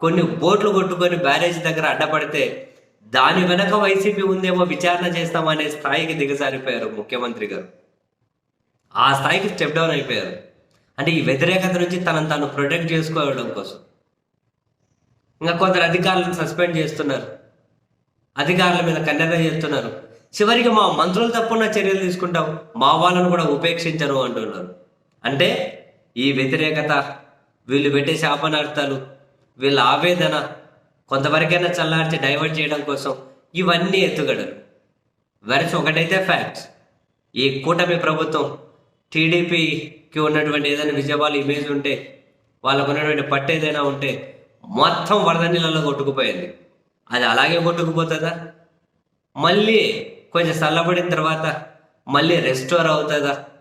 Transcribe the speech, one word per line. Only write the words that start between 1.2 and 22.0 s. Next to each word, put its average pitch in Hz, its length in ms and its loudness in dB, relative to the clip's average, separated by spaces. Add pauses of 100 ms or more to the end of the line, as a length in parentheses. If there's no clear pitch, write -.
దగ్గర 156 280 -2
అడ్డపడితే 147 760 -2 (400)
దాని 143 420 4
వెనక 185 280 2
వైసీపీ 196 480 2
ఉందేమో 185 420 2
విచారణ 175 420 0
చేస్తామనే 160 640 -2
స్థాయికి 156 440 -2
దిగజారిపోయారు 135 760 -2
ముఖ్యమంత్రి 107 580 -6
గారు. 92 220 -10 (1300)
ఆ 135 180 4
స్థాయికి 165 340 0
స్టెప్ 156 260 -4
డౌన్ 165 160 2
అయిపోయారు. 113 460 -4 (600)
అంటే 151 120 0
ఈ 160 100 2
వ్యతిరేకత 170 460 0
నుంచి 175 380 -2
తనను 156 240 0
తాను 147 180 -2
ప్రొటెక్ట్ 160 460 -2
చేసుకోవడం 147 580 -2
కోసం. 98 240 -10 (1700)
ఇంకా 170 160 0
కొందరు 180 240 2
అధికారులను 180 520 2
సస్పెండ్ 170 440 -2
చేస్తున్నారు, 143 460 -2 (1160)
అధికారుల 180 480 2
మీద 156 200 0
కన్నెర్ర 165 340 0
చేస్తున్నారు. 147 480 -2 (520)
చివరికి 233 280 4
"మా 208 240 4
మంత్రులు 185 380 2
తప్పున్న 226 320 0
చర్యలు 196 360 2
తీసుకుంటాం, 175 600 -2 (180)